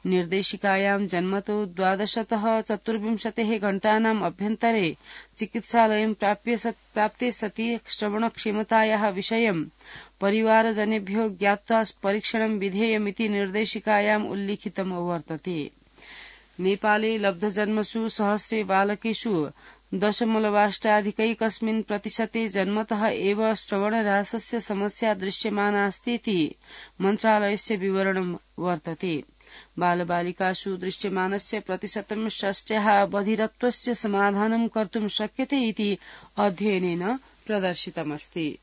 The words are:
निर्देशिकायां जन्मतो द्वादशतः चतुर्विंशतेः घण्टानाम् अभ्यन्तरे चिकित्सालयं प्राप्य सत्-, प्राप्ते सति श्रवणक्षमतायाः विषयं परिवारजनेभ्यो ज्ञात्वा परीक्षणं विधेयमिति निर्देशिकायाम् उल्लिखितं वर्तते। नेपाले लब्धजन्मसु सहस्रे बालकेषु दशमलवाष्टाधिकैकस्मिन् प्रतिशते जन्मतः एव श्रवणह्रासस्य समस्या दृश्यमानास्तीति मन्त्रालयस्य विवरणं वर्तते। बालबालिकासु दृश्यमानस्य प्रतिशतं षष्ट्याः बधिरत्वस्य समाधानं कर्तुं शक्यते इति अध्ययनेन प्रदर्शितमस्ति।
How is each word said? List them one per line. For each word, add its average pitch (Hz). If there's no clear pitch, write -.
निर्देशिकायां 196
जन्मतो 196
द्वादशतः 202
चतुर्विंशतेः 220
घण्टानाम् 214
अभ्यन्तरे 208
चिकित्सालयं 220
प्राप्य 208
सत्-, -
प्राप्ते 214
सति 226
श्रवणक्षमतायाः 214
विषयं 196
परिवारजनेभ्यो 220
ज्ञात्वा 202
परीक्षणं 214
विधेयमिति 208
निर्देशिकायाम् 208
उल्लिखितं 196
वर्तते। 170
नेपाले 214
लब्धजन्मसु 208
सहस्रे 214
बालकेषु 196
दशमलवाष्टाधिकैकस्मिन् 214
प्रतिशते 220
जन्मतः 202
एव 202
श्रवणह्रासस्य 208
समस्या 208
दृश्यमानास्तीति 202
मन्त्रालयस्य 208
विवरणं 190
वर्तते। 170
बालबालिकासु 180
दृश्यमानस्य 190
प्रतिशतं 208
षष्ट्याः 202
बधिरत्वस्य 220
समाधानं 208
कर्तुं 214
शक्यते 262
इति 208
अध्ययनेन 196
प्रदर्शितमस्ति। 170